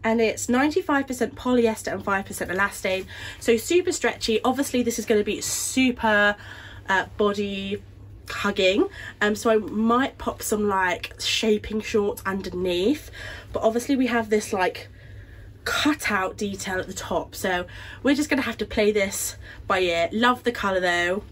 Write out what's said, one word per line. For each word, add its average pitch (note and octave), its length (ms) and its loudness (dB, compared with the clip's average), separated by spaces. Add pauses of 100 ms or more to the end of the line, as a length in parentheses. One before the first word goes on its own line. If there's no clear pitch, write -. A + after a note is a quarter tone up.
and A3+ 160 2
it's - 280 0
ninety-five C#4 580 2
percent B3 280 -4
polyester A#3 580 2
and G3 120 -6
five G3 200 0
percent F#3+ 260 -8
elastane. F#3+ 560 0 (340)
So A#3 160 4
super F4 360 2
stretchy. A3 520 0
Obviously, B3+ 380 0
this A#3 160 0
is G#3+ 80 -6
gonna G#3 180 4
be G#3 160 -4
super, G#3+ 960 2 (520)
uh, F#3+ 180 2 (100)
body G3+ 680 -2 (480)
hugging. G3+ 580 2 (320)
Um, G#3 140 2
so A3+ 160 0
I A3 60 6
might A3+ 600 2
pop - 240 -6
some, G#3 260 0
like, F#3 500 0
shaping G#3+ 640 0
shorts G3+ 460 0
underneath. F#3 840 -2 (420)
But - 100 -4
obviously, A#3+ 340 2
we B3+ 120 2
have A3+ 220 0
this, G#3+ 220 0
like, F3+ 360 0 (760)
cutout G#3 720 0
detail G3 420 -4
at D#3+ 80 -4
the F#3 60 -10
top. - 420 -4
So F3+ 320 -2 (360)
we're C#4 120 6
just D4 160 0
gonna C4+ 120 2
have A3+ 160 -4
to G#3 80 -2
play G#3 260 4
this G3 440 -2 (300)
by F#3+ 140 2
ear. E3+ 320 2
Love B3 320 2
the A#3+ 80 2
colour, F#3+ 280 0
though. F3+ 520 0